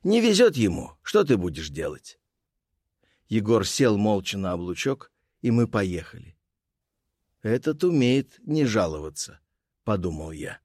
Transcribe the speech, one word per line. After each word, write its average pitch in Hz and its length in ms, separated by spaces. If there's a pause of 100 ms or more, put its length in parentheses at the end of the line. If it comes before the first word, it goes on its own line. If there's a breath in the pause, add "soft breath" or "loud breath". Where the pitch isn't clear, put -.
Не 214 160
везёт 214 360
ему, 104 360 (100)
что - 220
ты 131 120
будешь 80 340
делать?» 73 480 (1080)
Егор 107 380
сел 117 300
молча 101 420
на 92 140
облучок, 90 600 (280)
и 127 100
мы 117 160
поехали. 92 720 (1040)
«Этот 147 420
умеет 135 640
не 151 180
жаловаться», 80 760 (440)
подумал 82 480
я. 73 320